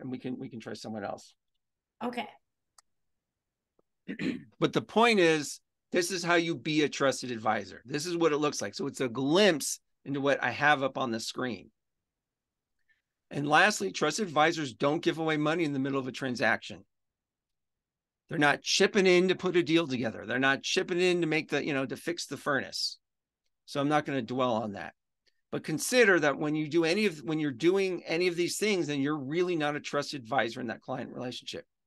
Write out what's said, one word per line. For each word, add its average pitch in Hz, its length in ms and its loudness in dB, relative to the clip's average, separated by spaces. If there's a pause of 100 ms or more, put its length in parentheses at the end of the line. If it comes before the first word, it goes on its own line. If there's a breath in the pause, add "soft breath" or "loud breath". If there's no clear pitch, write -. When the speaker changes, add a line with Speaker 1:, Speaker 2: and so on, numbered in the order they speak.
Speaker 1:
we 127 120 -6
can, 127 200 -8
we 113 100 -10
can 110 120 -14
try 113 120 -10
someone 110 320 -10
else. - 300 -10 (680)
Speaker 2:
Okay. 240 240 -6 (1800)
Speaker 1:
<clears throat> - 320 -6 (180)
But 160 140 0
the 151 80 0
point 220 400 4
is, 160 400 2 (320)
this 180 180 0
is 180 140 -6
how 175 120 4
you 170 180 2
be 151 280 0
a 139 60 4
trusted 135 420 -2
advisor. 110 540 -4
This 151 220 -6
is 170 100 -4
what 165 160 4
it 143 60 0
looks 147 240 -2
like. 104 120 -8
So - 120 -6
it's 139 160 -6
a 131 60 0
glimpse 147 720 2 (260)
into 143 140 -4
what 135 220 2
I 127 80 0
have 143 320 4
up 131 140 -2
on 131 140 -2
the 113 100 -4
screen. 123 500 -8 (1600)
And 143 180 -4
lastly, 190 440 4
trusted 156 340 0
advisors 151 460 2
don't 147 300 0
give 160 160 0
away 160 180 0
money 156 280 0
in 143 100 -2
the 135 40 -2
middle 139 200 -2
of 127 80 -4
a 127 60 -8
transaction. 117 720 -2 (1400)
They're 156 100 -6
not 143 240 4
chipping 202 440 2
in 180 220 6
to 180 60 2
put 175 220 -2
a 175 60 4
deal 160 240 2
together. 117 400 -4
They're 120 120 -2
not 135 240 2
chipping 185 380 -2
in 180 200 2
to 165 60 0
make 156 240 -2
the, 143 140 0
you 147 100 -2
know, 135 100 0
to 131 120 -8
fix - 300 -6
the 127 120 -10
furnace. 123 600 -4 (680)
So - 140 -4
I'm 139 80 0
not 151 180 2
gonna 139 160 -4
dwell 123 320 0
on 110 180 -4
that. 87 220 -10 (580)
But - 120 -6
consider 196 560 4
that 147 180 2
when 151 160 -2
you 156 140 -2
do 165 160 2
any 190 220 2
of, 160 120 -2
when 156 200 -4
you're 147 120 0
doing 180 540 2
any 170 240 0
of 170 80 -4
these 170 220 -2
things, 190 280 0
then 147 140 -2
you're 147 180 0
really 170 380 -2
not 147 200 0
a 143 40 -6
trusted 143 420 -4
advisor 117 380 -2
in 123 80 -6
that 98 140 -8
client 131 300 -10
relationship. - 520 -10 (220)